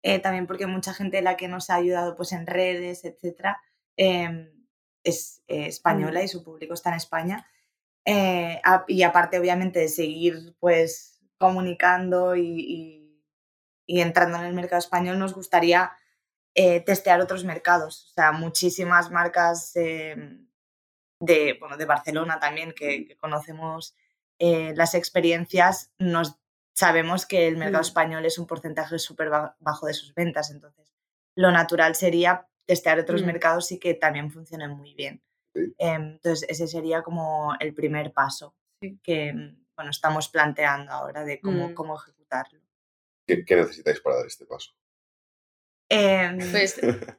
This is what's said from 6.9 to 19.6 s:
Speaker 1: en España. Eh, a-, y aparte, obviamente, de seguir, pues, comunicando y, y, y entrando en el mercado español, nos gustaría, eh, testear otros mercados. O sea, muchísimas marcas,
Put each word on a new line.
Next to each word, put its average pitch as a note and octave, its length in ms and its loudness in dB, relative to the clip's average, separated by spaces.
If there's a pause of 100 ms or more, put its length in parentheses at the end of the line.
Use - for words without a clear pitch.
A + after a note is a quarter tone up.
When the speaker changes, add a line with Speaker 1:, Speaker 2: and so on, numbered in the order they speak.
Speaker 1:
en E3+ 60 -4
España. E3 500 -6 (600)
Eh, F3+ 580 0
a-, F#3 240 6
y F#3 140 2
aparte, F3 360 4
obviamente, F3+ 420 0
de D#3+ 80 2
seguir, E3 720 -2
pues, E3 600 0 (160)
comunicando F3+ 1000 2
y, F3 60 0 (160)
y, D#3 640 -12 (640)
y F3 140 2
entrando E3+ 380 2
en F3 60 -6
el F3 100 -6
mercado F3 240 -2
español, F3+ 400 -2
nos F#3+ 160 -4
gustaría, F3 580 4 (600)
eh, F3+ 260 6
testear F#3 400 4
otros F#3 240 -2
mercados. E3+ 680 0
O - 40 -20
sea, D#3 180 4
muchísimas F3 800 0
marcas, E3+ 680 0